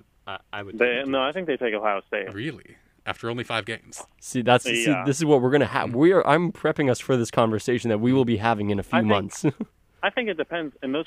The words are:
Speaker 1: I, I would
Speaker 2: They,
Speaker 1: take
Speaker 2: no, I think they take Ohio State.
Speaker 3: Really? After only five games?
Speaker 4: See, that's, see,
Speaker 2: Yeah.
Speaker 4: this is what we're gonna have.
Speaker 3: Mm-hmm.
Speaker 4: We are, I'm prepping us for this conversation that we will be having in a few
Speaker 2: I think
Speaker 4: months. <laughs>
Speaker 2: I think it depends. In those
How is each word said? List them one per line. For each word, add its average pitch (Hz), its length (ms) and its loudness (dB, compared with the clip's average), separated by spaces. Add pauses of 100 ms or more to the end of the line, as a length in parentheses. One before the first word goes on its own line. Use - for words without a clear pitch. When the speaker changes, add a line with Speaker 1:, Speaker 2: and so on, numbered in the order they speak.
(280)
Speaker 1:
I, 95 120 -10 (120)
I 104 120 -8
would 98 140 -14
Speaker 2:
They, 120 200 0
Speaker 1:
take 139 100 -6
Speaker 2:
no, 135 140 -2
I 135 100 -2
think 175 160 -10
they 139 100 -2
take 120 160 -4
Ohio 104 340 -2
State. 95 260 -8
Speaker 3:
Really? 120 420 -12 (300)
After 113 240 -8
only 120 140 -6
five 110 220 -6
games? - 380 -14 (160)
Speaker 4:
See, - 220 -6
that's, 120 240 6
see, 117 200 0
Speaker 2:
Yeah. 95 200 0
Speaker 4:
this 139 120 0
is 165 80 -2
what 147 160 6
we're 127 100 2
gonna 143 140 4
have. 110 240 -2
Speaker 3:
Mm-hmm. 117 80 -4
Speaker 4:
We 165 140 6
are, 185 160 4
I'm 165 240 2
prepping 151 400 0
us 117 80 0
for - 160 -2
this 120 160 -2
conversation 117 580 0
that 107 100 0
we 123 120 2
will 131 140 4
be 117 120 0
having 104 340 0
in 101 80 -2
a 95 40 -4
few - 140 -2
Speaker 2:
I - 40 2
think 110 80 2
Speaker 4:
months. 101 360 -2 (280)
<laughs> - 300 -16
Speaker 2:
I 190 60 0
think 233 200 -4
it 185 60 -4
depends. 156 480 -6
In 135 80 -4
those 156 160 -4